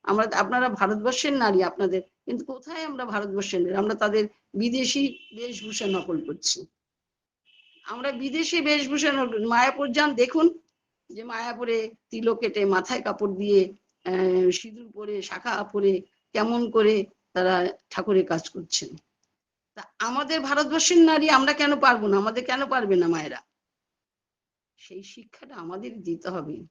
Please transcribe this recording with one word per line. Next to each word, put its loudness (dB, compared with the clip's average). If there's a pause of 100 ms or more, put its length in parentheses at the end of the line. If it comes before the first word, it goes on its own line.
আমরা, 2 (100)
আপনারা 0
ভারতবর্ষের 0
নারী 4
আপনাদের, 0 (220)
কিন্তু -6
কোথায় -12
আমরা -8
ভারতবর্ষের -4
নারী? 0
আমরা 0
তাদের 0 (300)
বিদেশি 0 (340)
বেশভূষা -8
নকল -2
করছি।" -4 (1300)
আমরা -6
বিদেশি -2
বেশভূষা 0
নকল, -2
মায়াপুর 2
যান 2
দেখুন 4 (640)
যে -14
মায়াপুরে -4 (300)
তিলক 0
কেটে, -2
মাথায় 0
কাপড় -2
দিয়ে, 4 (460)
আহ, 2
সিঁদুর -8
পরে, -8
শাখা -8 (120)
পরে 2 (420)
কেমন 0 (100)
করে 4 (380)
তারা 2 (360)
ঠাকুরের 0
কাজ -2
করছেন। -8 (840)
তা -16 (160)
আমাদের -4
ভারতবর্ষের 4
নারী 6
আমরা 6
কেন 2
পারবো 4
না? 6
আমাদের 0
কেন -2
পারবে 2
না 4
মায়েরা? -2 (1400)
সেই -18
শিক্ষাটা -20
আমাদের -10 (100)
দিতে -6
হবে। -6 (140)